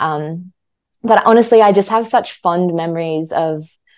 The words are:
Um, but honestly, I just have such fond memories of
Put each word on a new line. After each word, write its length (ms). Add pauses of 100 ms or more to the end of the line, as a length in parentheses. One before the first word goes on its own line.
Um, 520 (520)
but 200
honestly, 380
I 80
just 180
have 200
such 340
fond 320
memories 560
of 340 (340)